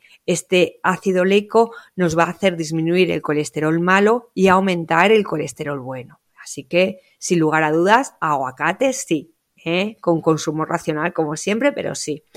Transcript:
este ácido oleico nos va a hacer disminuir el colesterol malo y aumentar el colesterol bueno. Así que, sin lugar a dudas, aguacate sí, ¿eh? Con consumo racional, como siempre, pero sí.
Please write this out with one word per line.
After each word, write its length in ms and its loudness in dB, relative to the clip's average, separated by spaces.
este 560 0
ácido 400 0
oleico 520 2
nos 200 0
va 80 2
a 60 -6
hacer 260 0
disminuir 540 0
el 120 -2
colesterol 580 -2
malo 540 2
y 140 4
aumentar 640 2
el 120 4
colesterol 560 -8
bueno. 400 -14
Así 240 -14
que, 360 0
sin 220 0
lugar 240 2
a 80 0
dudas, 480 2
aguacate 720 -2
sí, 420 -6
¿eh? 360 -4
Con 200 0
consumo 460 -2
racional, 480 -4
como 220 -4
siempre, 360 -2
pero 220 -6
sí. 280 -10